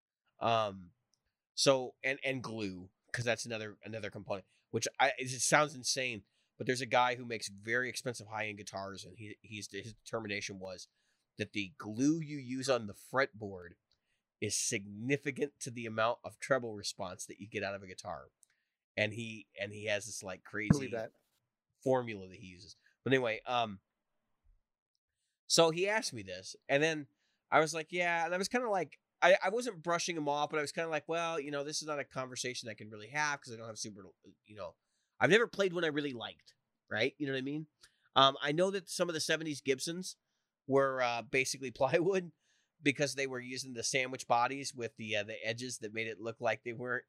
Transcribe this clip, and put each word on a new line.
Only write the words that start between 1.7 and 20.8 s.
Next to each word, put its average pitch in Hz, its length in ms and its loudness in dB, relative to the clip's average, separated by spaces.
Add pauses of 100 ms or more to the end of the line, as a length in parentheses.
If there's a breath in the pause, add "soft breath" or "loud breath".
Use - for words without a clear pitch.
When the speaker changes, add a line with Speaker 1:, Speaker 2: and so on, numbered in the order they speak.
Speaker 1:
and, 135 200 0
and 135 180 -2
glue, 101 480 -6 (220)
'cause 120 140 -2
that's 117 200 0
another, 110 380 -6
another 107 260 -6
component, 101 360 -6 (260)
which 113 160 0 (120)
I, 131 200 8
it 127 100 -4 (120)
sounds 147 340 4
insane, 123 480 -2 (340)
but 113 100 -6
there's 127 140 2
a 135 60 -4
guy 123 280 4
who 123 100 -10
makes 117 240 -6
very 113 400 0
expensive 117 380 -6
high-end 107 300 -4
guitars, 98 480 -8
and 90 120 -18
he, 107 240 -12
he's, 104 300 -10
his 101 220 -10
determination 104 640 -6
was 92 280 -10 (500)
that 104 160 -6
the 98 240 -4
glue 131 440 0
you 147 160 -8
use 131 320 -4
on 117 180 2
the 98 80 -10
fretboard 101 760 -4 (680)
is 107 160 -2
significant 123 1040 -2
to 135 100 -8
the 117 140 -8
amount 110 380 0
of 98 160 -12
treble 120 360 0
response 98 500 -6
that - 140 -14
you 101 80 -12
get 110 160 -4
out 98 120 -2
of 101 80 -10
a 95 40 -16
guitar. 85 420 -10 (680)
And 107 160 2
he, 110 340 -10 (120)
and 104 140 -6
he 104 120 -10
has 104 220 0
this, - 160 -10
like, 92 200 -10 (260)
Speaker 2:
Believe 135 220 4